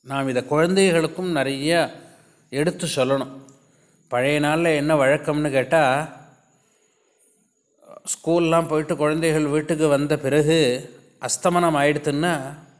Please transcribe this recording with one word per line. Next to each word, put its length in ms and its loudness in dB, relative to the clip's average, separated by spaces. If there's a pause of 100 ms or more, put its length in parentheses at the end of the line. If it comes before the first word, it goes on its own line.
நாம் 280 -4
இதை 160 -2
குழந்தைகளுக்கும் 880 0
நிறைய 600 -2 (560)
எடுத்து 360 -4 (100)
சொல்லணும். 340 -2 (800)
பழைய 320 0
நாள்ல 340 0
என்ன 220 0
வழக்கம்னு 540 0
கேட்டா, 640 0 (1900)
ஸ்கூல்லாம் 640 0
போயிட்டு 280 -2
குழந்தைகள் 500 0
வீட்டுக்கு 420 0
வந்த 300 2
பிறகு 680 2 (320)
அஸ்தமனம் 560 0
ஆயிடுத்துன்னா 760 -2 (260)